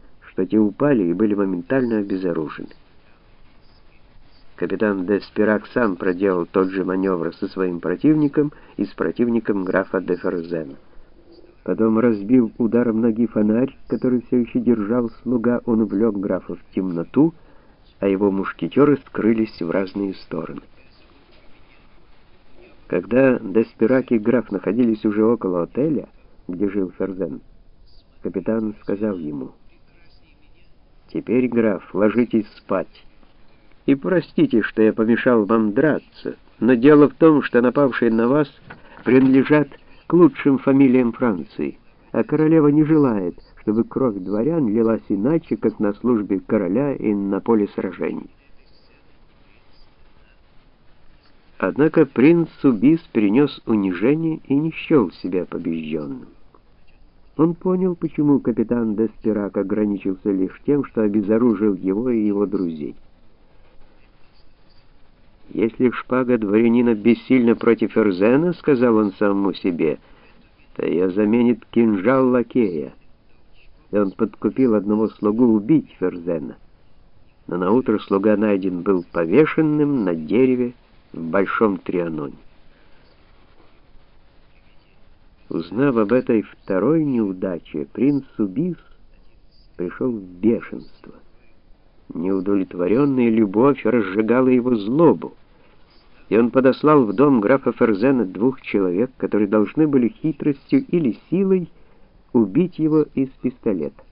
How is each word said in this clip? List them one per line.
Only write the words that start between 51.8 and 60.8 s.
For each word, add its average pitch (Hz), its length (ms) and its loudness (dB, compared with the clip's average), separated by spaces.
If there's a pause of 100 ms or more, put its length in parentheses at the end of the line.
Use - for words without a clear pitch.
принц 160 440 2 (140)
Убис 135 360 2 (120)
перенес 113 540 0
унижение 117 800 -2
и 135 100 -4
не 156 160 -2
счел 113 400 0
себя 90 340 -6
побежденным. 78 800 -8 (1120)
Он 165 160 2
понял, 185 420 -2
почему 147 440 0
капитан 113 560 -2
Деспирак 107 640 -2
ограничился 101 720 -2
лишь 92 340 -2
тем, 139 200 0